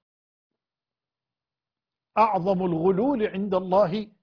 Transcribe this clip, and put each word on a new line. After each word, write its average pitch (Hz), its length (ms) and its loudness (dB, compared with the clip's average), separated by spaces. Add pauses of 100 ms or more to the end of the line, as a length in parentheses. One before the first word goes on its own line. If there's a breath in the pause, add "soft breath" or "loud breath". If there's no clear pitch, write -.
(2250)
أعظم 190 480 2
الغلول 190 640 0
عند 196 260 -6
الله 190 580 0 (120)